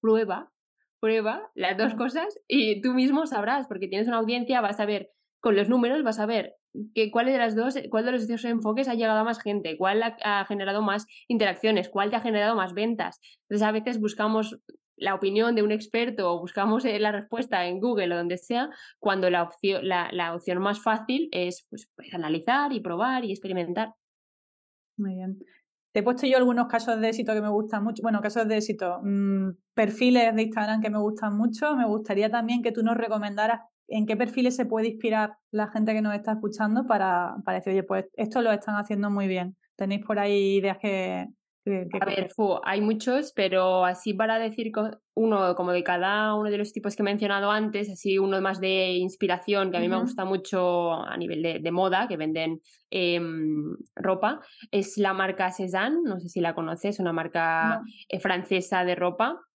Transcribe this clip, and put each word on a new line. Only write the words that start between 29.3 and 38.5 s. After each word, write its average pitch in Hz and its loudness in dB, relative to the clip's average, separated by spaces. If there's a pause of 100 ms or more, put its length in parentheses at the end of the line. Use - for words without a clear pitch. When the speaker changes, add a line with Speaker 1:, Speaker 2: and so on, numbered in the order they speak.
Speaker 2:
perfiles 226 4
de 220 2
Instagram 220 0
que 220 -2
me 214 -2
gustan 208 -2
mucho. 240 0
Me 247 2
gustaría 214 0
también 233 0
que 233 0
tú 233 -2
nos 220 2
recomendaras 220 0 (280)
en 214 0
qué 220 0
perfiles 247 0
se 254 0
puede 220 0
inspirar 220 0 (180)
la 214 -2
gente 220 0
que 220 2
nos 208 0
está 208 -4
escuchando 220 0
para, 190 2 (100)
para 185 -2
decir, 190 -4
"Oye, 190 2
pues 190 -2
esto 220 -2
lo 226 4